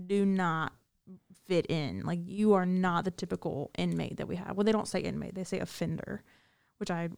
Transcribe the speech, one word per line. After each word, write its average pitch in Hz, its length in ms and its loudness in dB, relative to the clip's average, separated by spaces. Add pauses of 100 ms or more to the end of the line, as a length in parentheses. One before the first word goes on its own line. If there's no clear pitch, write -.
do 202 180 4
not 175 460 2 (760)
fit 175 220 4
in. 135 360 -2
Like, 175 180 -2
you 202 300 4
are 185 120 4
not 180 380 2
the 190 80 0
typical 175 680 -4
inmate 170 400 0
that - 120 -4
we 180 80 -2
have." 185 180 -6
Well, 202 80 2
they 220 80 6
don't 214 160 2
say 185 140 -2
inmate, 165 340 -4
they 190 80 -6
say 185 160 -4
offender, 170 640 -4 (540)
which 208 120 -4
I, 170 280 -2